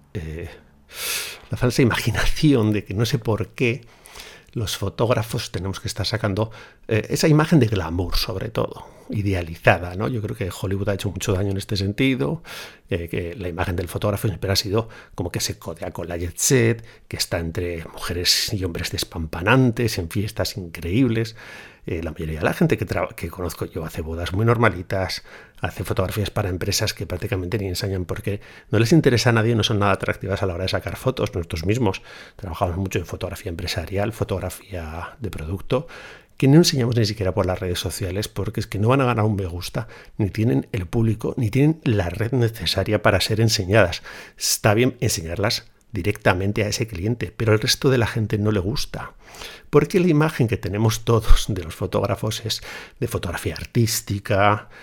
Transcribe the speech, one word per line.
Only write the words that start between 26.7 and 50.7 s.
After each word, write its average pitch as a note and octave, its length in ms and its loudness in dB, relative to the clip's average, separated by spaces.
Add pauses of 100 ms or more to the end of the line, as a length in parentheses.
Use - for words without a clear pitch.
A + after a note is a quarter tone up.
que G2 140 -8
prácticamente F#2 520 -4
ni G2 100 -4
enseñan F#2 380 -2
porque G2 340 -4 (300)
no G#2+ 100 4
les A#2 100 4
interesa C3 400 6
a A2+ 40 4
nadie, A2+ 200 4
no A2+ 80 6
son A2 160 4
nada G2+ 140 4
atractivas G2 500 -2
a G2+ 40 2
la F2+ 80 -2
hora F2 100 -2
de F#2+ 60 -2
sacar G2+ 260 -4
fotos. B2 400 -2
Nosotros E2 280 -4
mismos G#2 380 2 (320)
trabajamos F2 420 -4
mucho F#2+ 220 -2
en F2 80 -4
fotografía - 440 -8
empresarial, F#2+ 640 -4
fotografía F2 1080 -6
de G2+ 100 -6
producto, F2+ 560 -4 (500)
que C3+ 120 4
no C#3+ 80 10
enseñamos B2+ 400 6
ni A2+ 100 6
siquiera G2 260 0
por F#2 140 2
las F#2 140 0
redes F2+ 180 -2
sociales F#2 480 -4
porque G#2 340 -4
es G#2+ 60 -4
que G2 140 -4
no G#2+ 80 4
van C3+ 120 6
a C3 60 4
ganar A2+ 180 2
un G#2+ 120 2
me F#2+ 100 -2
gusta, F2 400 -6 (320)
ni G#2 100 2
tienen B2+ 440 2
el F#2+ 140 -4
público, A2+ 500 0
ni G#2+ 140 0
tienen D3 340 4
la G2+ 260 2
red G#2+ 220 -2
necesaria G#2+ 680 0
para G2 200 4
ser G#2+ 200 0
enseñadas. G2+ 640 4 (340)
Está - 380 2
bien B2 260 2
enseñarlas G2 680 -2 (220)
directamente G2+ 720 0
a G2 60 0
ese - 180 -2
cliente, G2+ 480 -4
pero A2 180 2
al G#2+ 80 4
resto - 280 2
de B2+ 80 6
la A#2 100 4
gente A2 300 -2
no G#2 140 2
le G#2 100 2
gusta. - 540 -4 (560)
Porque D#3 280 4
la F3+ 100 4
imagen D3+ 380 4
que - 120 0
tenemos A2 460 0